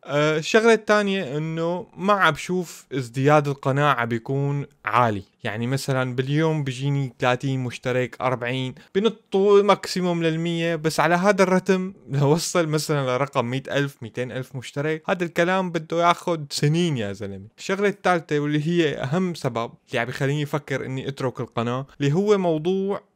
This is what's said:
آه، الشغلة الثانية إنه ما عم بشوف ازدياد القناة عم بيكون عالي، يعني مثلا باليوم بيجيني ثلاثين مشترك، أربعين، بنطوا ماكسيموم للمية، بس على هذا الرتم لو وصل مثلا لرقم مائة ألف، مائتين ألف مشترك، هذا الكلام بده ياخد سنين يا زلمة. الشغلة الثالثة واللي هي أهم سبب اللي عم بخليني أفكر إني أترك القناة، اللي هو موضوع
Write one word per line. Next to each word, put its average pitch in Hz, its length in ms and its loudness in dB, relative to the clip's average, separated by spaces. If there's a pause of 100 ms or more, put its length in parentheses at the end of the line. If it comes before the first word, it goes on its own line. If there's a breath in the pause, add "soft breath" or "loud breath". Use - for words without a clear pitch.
آه، 151 300 2
الشغلة 220 360 4
الثانية 202 640 0
إنه 165 500 -4 (100)
ما 190 160 2
عم 180 200 4
بشوف 180 600 -6
ازدياد 135 540 2
القناة 139 460 0
عم 120 120 0
بيكون 139 600 -2 (200)
عالي، 107 380 2 (200)
يعني 113 240 -4
مثلا 131 480 -2
باليوم 147 480 0
بيجيني 135 560 -2
ثلاثين 131 400 0
مشترك، 123 600 -4
أربعين، 127 540 -4 (200 loud breath)
بنطوا 202 680 4
ماكسيموم 180 640 0
للمية، 165 520 0
بس 156 240 -4
على 160 160 4
هذا 190 280 4
الرتم 185 500 2 (160)
لو 139 240 4
وصل 170 340 0
مثلا 147 500 0
لرقم 135 280 0
مائة 131 260 -4
ألف، 143 300 -2
مائتين 123 300 -8
ألف 127 240 -10
مشترك، 147 540 -6
هذا 180 140 0
الكلام 175 480 0
بده 165 360 0
ياخد 170 420 0
سنين 156 480 0
يا 101 160 -4
زلمة. 98 340 -12 (100)
الشغلة 196 300 -2
الثالثة 180 520 0
واللي 147 280 -2
هي 165 280 2
أهم 160 380 -2
سبب 120 380 -4 (180)
اللي 123 100 -2
عم 117 80 0
بخليني 143 360 -2
أفكر 147 420 -4
إني 131 220 -6
أترك 131 320 -6
القناة، 123 480 -4 (140)
اللي 143 120 2
هو 202 240 4
موضوع 185 640 -2 (140)